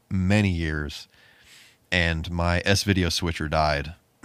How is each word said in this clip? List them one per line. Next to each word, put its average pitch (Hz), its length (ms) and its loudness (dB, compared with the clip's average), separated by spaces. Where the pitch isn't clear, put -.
many 98 400 2
years, 78 580 -4
and 85 400 0
my 87 340 0
S-Video 95 440 2
switcher 80 400 -4
died. 76 460 0